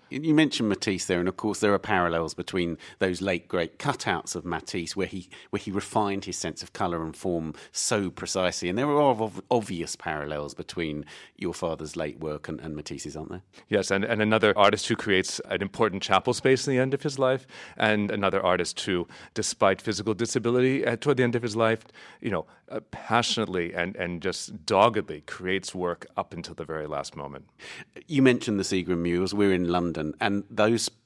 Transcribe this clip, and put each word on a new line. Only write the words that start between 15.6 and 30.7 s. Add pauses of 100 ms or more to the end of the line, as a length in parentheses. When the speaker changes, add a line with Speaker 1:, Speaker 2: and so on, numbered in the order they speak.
Speaker 2:
important
chapel
space
in
the
end
of
his
life, (300)
and
another
artist
who, (240)
despite
physical
disability,
uh,
toward
the
end
of
his
life, (360)
you
know, (240)
uh, (100)
passionately
and,
and
just
doggedly
creates
work (100)
up
until
the
very
last
moment. (580)
Speaker 1:
You
mentioned
the
Seagram
murals.
We're
in
London,
and
those (160)